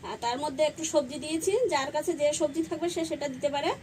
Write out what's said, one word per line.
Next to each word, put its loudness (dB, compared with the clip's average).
আর -6
তার 0
মধ্যে 0
একটু -6
সবজি 2
দিয়েছি, 0
যার 0
কাছে 2
যে 4
সবজি 2
থাকবে -2
সে 0
সেটা -4
দিতে -2
পারে। 2